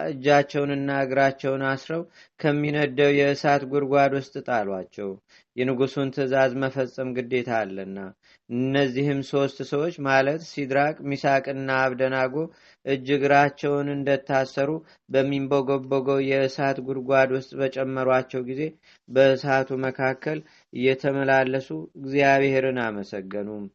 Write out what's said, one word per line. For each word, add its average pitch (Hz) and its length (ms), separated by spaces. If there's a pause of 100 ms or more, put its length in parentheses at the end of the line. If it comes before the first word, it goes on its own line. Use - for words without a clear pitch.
እጃቸውንና 143 960
እግራቸውን 135 680
አስረው 135 380 (380)
ከሚነደው 147 720
የእሳት 143 540
ጉድጓድ 139 480
ውስጥ 135 280
ጣሏቸው። 98 680 (460)
የንጉሱን 135 540
ትእዛዝ 135 460
መፈጸም 135 560
ግዴታ 123 420
አለና። 95 420 (540)
እነዚህም 135 720
ሶስት 139 400
ሰዎች 151 380
ማለት 139 420
ሲድራቅ፣ 143 600
ሚሳቅና 135 640 (100)
አብደናጎ 131 560 (520)
እጅ 135 260
እግራቸውን 143 800
እንደታሰሩ 139 800 (400)
በሚንቦገቦገው 135 1120
የእሳት 135 600
ጉድጓድ 131 520
ውስጥ 131 240
በጨመሯቸው 131 880
ጊዜ 131 180 (460)
በእሳቱ 135 720
መካከል 131 600 (320)
እየተመላለሱ 135 960 (260)
እግዚአብሔርን 135 840
አመሰገኑ። 101 720 (240)